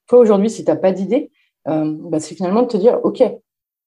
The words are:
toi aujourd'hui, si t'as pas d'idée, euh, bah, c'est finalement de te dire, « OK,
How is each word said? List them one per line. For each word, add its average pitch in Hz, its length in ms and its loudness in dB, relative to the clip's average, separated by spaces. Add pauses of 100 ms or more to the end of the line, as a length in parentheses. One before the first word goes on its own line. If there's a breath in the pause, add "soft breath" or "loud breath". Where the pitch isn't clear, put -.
toi 247 140 6
aujourd'hui, 214 300 4
si 175 140 -10
t'as 156 120 0
pas 185 160 0
d'idée, 196 400 -4 (340)
euh, 156 320 -4
bah, 160 220 -6
c'est 156 160 -12
finalement 196 260 -2
de 247 60 -2
te 240 80 -4
dire, « 208 260 2
OK, - 220 0 (640)